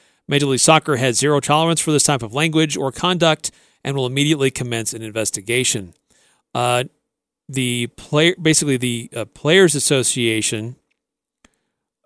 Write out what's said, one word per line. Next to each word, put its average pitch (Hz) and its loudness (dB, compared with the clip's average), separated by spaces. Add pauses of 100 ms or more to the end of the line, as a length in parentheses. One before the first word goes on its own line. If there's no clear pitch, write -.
(280)
Major 143 0
League 131 0
Soccer 156 4
has 127 0
zero 147 2
tolerance 160 2
for - -2
this 147 2
type 131 0
of 110 -10
language 156 0
or 135 -4
conduct 170 0 (320)
and 139 -4
will 131 -2
immediately 139 0
commence 120 -6
an 113 -10
investigation." 110 -4 (600)
Uh, 123 0 (640)
the 123 -4
player, 156 0
basically 156 2
the, 120 -4
uh, 113 -8
Players 170 4
Association, 117 -2 (1300)